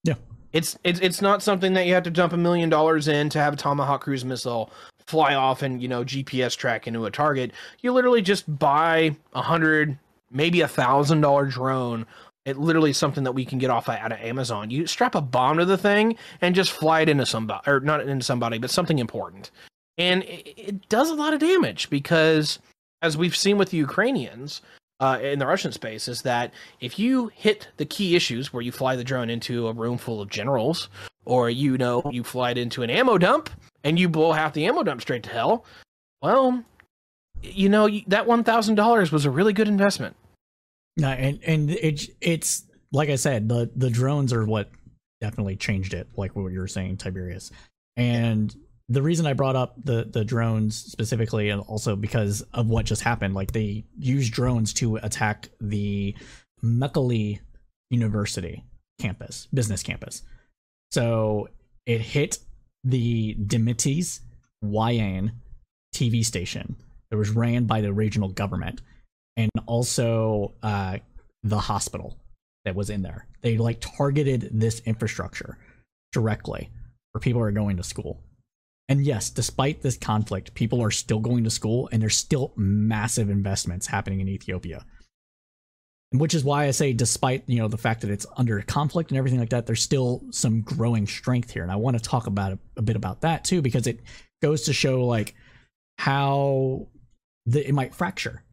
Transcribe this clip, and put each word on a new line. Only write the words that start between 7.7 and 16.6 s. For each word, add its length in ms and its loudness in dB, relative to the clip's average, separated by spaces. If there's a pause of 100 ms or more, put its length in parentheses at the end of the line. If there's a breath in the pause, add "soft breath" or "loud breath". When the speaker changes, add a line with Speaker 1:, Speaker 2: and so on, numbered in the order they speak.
Speaker 2:
You 100 0
literally 300 4
just 360 -2
buy 560 4 (200)
a 80 -4
hundred, 560 2 (320)
maybe 320 2
a 60 2
thousand 520 4
dollar 260 6
drone. 600 -2 (400 loud breath)
It 100 -6
literally 340 4
is 60 -2
something 280 0
that 80 0
we 120 -2
can 140 -4
get 100 2
off 220 0
out 200 -4
of 100 -8
Amazon. 500 -6
You 160 -2
strap 280 0
a 60 2
bomb 380 2
to 80 4
the 100 4
thing 400 4 (240 loud breath)
and 140 2
just 180 2